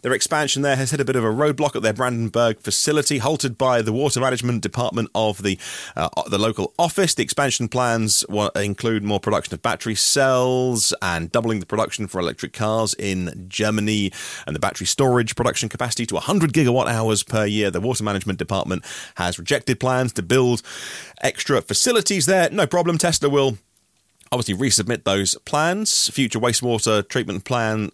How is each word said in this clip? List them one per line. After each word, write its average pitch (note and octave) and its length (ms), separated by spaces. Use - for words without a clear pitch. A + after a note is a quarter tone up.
Their B2+ 120
expansion C#3+ 480
there C#3 140
has C3 160
hit D3 80
a C3 60
bit C3 100
of A#2 80
a A2+ 40
roadblock C#3+ 480
at C3+ 60
their G#2+ 120
Brandenburg A#2 680
facility, D3 580
halted C3 400
by B2+ 240
the G#2+ 120
water C3 260
management B2 420
department A#2 540
of G2+ 280
the, G2 140
uh, D#2+ 140
the G2+ 100
local G#2+ 400
office. E3+ 360
The A#2+ 100
expansion B2+ 440
plans A#2 640
wa-, G#2 260
include G2+ 480
more G#2 160
production G2+ 340
of D#2+ 80
battery A2+ 340
cells B2+ 1040
and E2+ 300
doubling A2+ 280
the F2 60
production G#2 420
for F#2 120
electric - 340
cars A2 420
in F#2 520
Germany G#2+ 640
and D2 100
the - 40
battery - 280
storage B2 480
production A#2+ 340
capacity A#2+ 360
to G2 120
a - 40
hundred D#3+ 320
gigawatt B2+ 340
hours A2 360
per A2 220
year. G#2 260
The F2 100
water A#2+ 220
management G2+ 360
department F#2 440
has F2+ 240
rejected B2+ 400
plans B2+ 340
to G2+ 100
build B2 380
extra - 400
facilities G3+ 640
there. F3+ 240
No F3+ 180
problem. E3+ 300
Tesla D#3 320
will C3+ 280
obviously A#2 240
resubmit A2 520
those G2 300
plans. F3 640
Future B2 300
wastewater A2+ 680
treatment G2+ 380
plan, A2 480